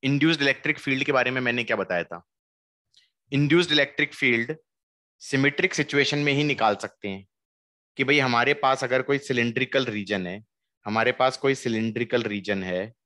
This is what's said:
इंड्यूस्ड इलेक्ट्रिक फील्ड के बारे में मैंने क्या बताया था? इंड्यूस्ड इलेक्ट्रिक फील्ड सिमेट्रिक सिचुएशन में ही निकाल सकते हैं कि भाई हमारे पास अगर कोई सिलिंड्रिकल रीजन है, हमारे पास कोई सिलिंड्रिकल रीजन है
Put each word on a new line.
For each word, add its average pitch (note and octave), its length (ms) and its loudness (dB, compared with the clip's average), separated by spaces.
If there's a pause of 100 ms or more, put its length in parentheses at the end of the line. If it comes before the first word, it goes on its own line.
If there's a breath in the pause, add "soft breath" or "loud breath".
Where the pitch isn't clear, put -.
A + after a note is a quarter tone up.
इंड्यूस्ड C#3+ 400 2
इलेक्ट्रिक C#3+ 360 0
फील्ड C3 260 -2
के D3 80 -2
बारे B2+ 180 2
में C3 100 -2
मैंने A#2+ 240 0
क्या A2+ 120 -2
बताया F2+ 280 -2
था? E2+ 180 -14 (1080 soft breath)
इंड्यूस्ड D3 400 4
इलेक्ट्रिक C#3+ 420 0
फील्ड A#2+ 420 0 (680)
सिमेट्रिक C#3+ 520 0
सिचुएशन C#3+ 440 0
में D3 140 0
ही C#3+ 120 2
निकाल A2+ 320 2
सकते - 320 -12
हैं G2 180 -10 (720)
कि C3+ 80 -2
भाई C#3+ 140 2
हमारे B2+ 360 2
पास C3+ 300 0
अगर B2+ 180 0
कोई C#3 160 0
सिलिंड्रिकल B2+ 680 0
रीजन G2+ 420 -4
है, G2 180 -10 (420)
हमारे A2 260 2
पास B2+ 240 2
कोई C3+ 180 0
सिलिंड्रिकल A#2 680 -2
रीजन G#2 400 -4
है F#2 320 -4 (120)